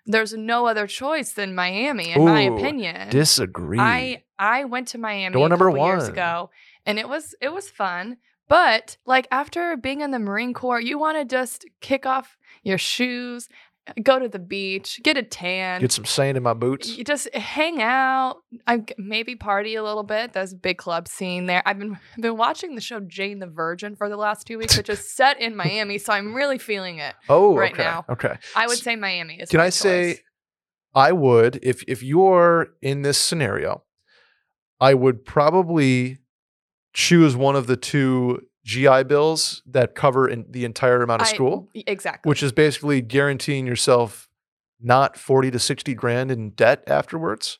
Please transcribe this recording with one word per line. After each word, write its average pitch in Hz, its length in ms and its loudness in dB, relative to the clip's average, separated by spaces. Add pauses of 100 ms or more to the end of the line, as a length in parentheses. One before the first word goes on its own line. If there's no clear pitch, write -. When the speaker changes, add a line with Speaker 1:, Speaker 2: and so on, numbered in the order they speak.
Speaker 1:
there's 220 260 0
no 233 340 -2
other 214 220 0
choice 277 460 -4
than 190 200 -6
Miami, 185 560 -2
in 156 140 4
my 165 240 6
Speaker 2:
Ooh, - 80 -2
Speaker 1:
opinion. 165 540 -6
Speaker 2:
disagree. 95 680 0
Speaker 1:
I, 247 460 0 (160)
I 233 240 0
went 247 240 -8
to 240 100 -12
Miami 202 360 -6
Speaker 2:
Door 139 120 4
Speaker 1:
a - 40 4
Speaker 2:
number 180 200 6
Speaker 1:
couple 147 160 2
years 180 180 0
Speaker 2:
one. 98 80 -4
Speaker 1:
ago, 175 380 -4 (340)
and 214 140 -2
it 226 100 -8
was, 311 320 -10
it 285 120 -4
was 381 180 -12
fun. 190 460 -6 (320)
But, 285 480 4 (100)
like, 262 240 2
after 311 460 -4
being 269 240 -6
in 285 100 -4
the 254 80 -4
Marine 220 340 -4
Corps, 240 280 -2
you 254 180 -4
wanna 311 260 -2
just 254 400 -4 (160)
kick 269 260 -4
off 262 300 -4 (280)
your 190 120 -2
shoes, 247 720 -4 (540)
go 262 160 6
to 254 120 -4
the 196 80 -10
beach, 190 680 -8
get 302 140 2
a 247 40 -4
tan. 185 600 -6
Speaker 2:
Get 120 100 0
some 110 140 -6
sand 135 320 0
in 123 40 -4
my 120 120 2
boots. 123 420 -4
Speaker 1:
You 240 80 -10
just 285 300 -4
hang 302 480 -4
out. 262 560 0 (280)
I 240 120 2
g-, 220 180 -10
maybe 220 400 -6
party 208 380 -2
a 220 80 -4
little 214 220 -4
bit. 214 280 -4
There's 190 220 -6
a - 20 -20
big 180 220 -4
club 175 280 -4
scene 180 380 -8
there. 180 220 0
I've 202 120 -2
been, 202 200 -10 (180)
I've 226 60 -12
been 226 160 -4
watching 285 380 -2
the 214 40 -10
show 220 200 -12
Jane 196 400 -8
the 185 60 -12
Virgin 170 480 -8
for 208 140 -4
the 208 80 -6
last 208 300 -4
two 226 100 -12
weeks, 226 220 0
which 202 100 -8
is 208 220 -6
Speaker 2:
<laughs> - 40 -12
Speaker 1:
set 269 240 2
in 226 160 -6
Miami, 202 440 -4
so 208 160 -2
I'm 208 200 -4
really 269 220 -2
feeling 190 420 -8
it 143 160 -10 (140)
Speaker 2:
Oh, 180 280 8
Speaker 1:
right 190 180 2
Speaker 2:
okay, - 80 -2
Speaker 1:
now. 170 260 -4
Speaker 2:
okay. - 300 -4 (180)
Speaker 1:
I 226 100 2
would 240 120 -2
Speaker 2:
S-, - 60 -10
Speaker 1:
say 233 120 -2
Miami 175 440 -6
is 170 100 -12
Speaker 2:
can 165 80 4
Speaker 1:
my 170 80 6
Speaker 2:
I - 40 2
say, 180 440 2
Speaker 1:
choice. - 80 -20 (720)
Speaker 2:
I 143 180 6
would, 127 500 4
if, 127 240 -2
if - 160 -6
you're 170 640 4 (120)
in 139 220 -4
this 143 160 0
scenario, 101 680 -2 (960)
I 135 140 6
would 127 320 2
probably 147 920 2 (760)
choose 160 420 6
one 139 200 2
of 127 100 0
the 123 100 2
two 127 640 0 (240)
G 120 240 2
I 131 140 8
bills 147 640 0
that 127 280 0
cover 131 320 4
in 117 220 -4
the 123 160 -6
entire 123 380 2
amount 117 180 2
of - 80 2
Speaker 1:
I 214 60 0
Speaker 2:
school, 160 400 -2
Speaker 1:
y-, 220 120 -14
exactly. 185 440 -4
Speaker 2:
which 147 120 0
is 139 80 0
basically 143 520 2
guaranteeing 135 640 0
yourself 120 640 0 (500)
not 123 380 2
forty 131 320 2
to 120 80 -2
sixty - 340 -4
grand 120 380 -2
in 113 200 -6
debt 117 360 4
afterwards. - 720 -4